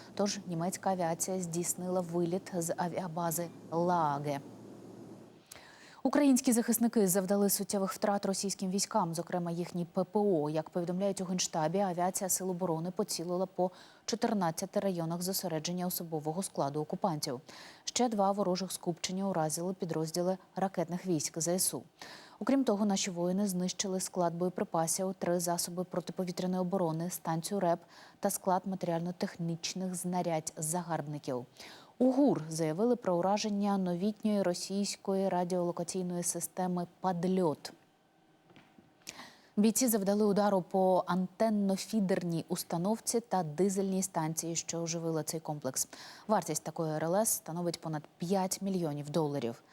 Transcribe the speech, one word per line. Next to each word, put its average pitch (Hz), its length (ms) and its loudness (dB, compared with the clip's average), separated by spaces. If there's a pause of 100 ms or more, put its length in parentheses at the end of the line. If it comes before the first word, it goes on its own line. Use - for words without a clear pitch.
(140)
тож 202 320 0
німецька 175 440 -2
авіація 185 500 -2
здійснила 180 600 -2
виліт 170 580 -2
з 165 180 -2
авіабази 170 720 -2 (220)
Лааге. 151 720 2 (1600)
Українські 269 480 6
захисники 226 560 4
завдали 196 420 4
суттєвих 190 420 0
втрат 202 340 0
російським 196 440 -2
військам, 185 440 0
зокрема 170 360 -2
їхній 175 340 -2
П 180 200 0
П 202 140 -2
О. 170 320 4
Як 156 200 -2
повідомляють 185 500 -2
у 190 40 -4
Генштабі, 175 540 0
авіація 185 520 0
Сил 185 200 -2
оборони 175 400 -2
поцілила 180 560 -2
по 185 240 0 (340)
чотирнадцяти 202 760 0
районах 175 420 -2
зосередження 175 640 -2
особового 160 560 -4
складу 147 380 -2
окупантів. 151 600 -2 (440)
Ще - 240 2
два 202 240 4
ворожих 185 400 0
скупчення 185 560 -2
уразили 175 460 0
підрозділи 175 640 -2 (180)
ракетних 180 500 -2
військ - 340 -2
З 160 80 0
С 180 260 0
У. 123 80 -8 (560)
Окрім 262 260 2
того, 208 200 2
наші 196 260 2
воїни 180 360 0
знищили 185 540 -2
склад 175 340 0
боєприпасів, 180 840 0
три 175 220 0
засоби 175 440 -2
протиповітряної 180 760 -2
оборони, 175 500 0
станцію 165 500 -2
реп 175 200 4 (400)
та 202 100 0
склад 190 360 0
матеріально-технічних 175 1300 -4
знарядь 175 640 -2
загарбників. 156 880 -4 (520)
У 254 120 6
гур 254 380 6
заявили 165 480 2
про 185 200 0
ураження 202 640 2
новітньої 196 640 0
російської 190 840 0
радіолокаційної 175 920 0
системи 180 640 -2 (140)
«Падльот». 185 720 2 (1800)
Бійці 226 320 4
завдали 208 360 2
удару 202 460 4
по 185 360 4
антенно-фідерній 185 1400 0
установці 196 720 -2
та 185 220 0
дизельній 190 600 0
станції, 165 540 -2
що - 220 -4
оживила 165 440 -2
цей 160 180 -6
комплекс. 147 480 -4 (400)
Вартість 175 360 0
такої 160 280 -2
Р 151 120 -2
Л 165 120 2
С 220 120 4
становить 170 520 -2
понад 156 220 -6 (160)
п'ять 185 440 0
мільйонів 160 480 -2
доларів. 143 520 0 (100)